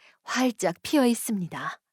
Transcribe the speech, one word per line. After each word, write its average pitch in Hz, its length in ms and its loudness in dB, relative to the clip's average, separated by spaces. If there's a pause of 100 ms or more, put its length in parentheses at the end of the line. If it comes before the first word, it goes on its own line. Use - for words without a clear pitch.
(220)
활짝 240 600 -2
피어 269 240 4
있습니다. 202 760 -2 (120)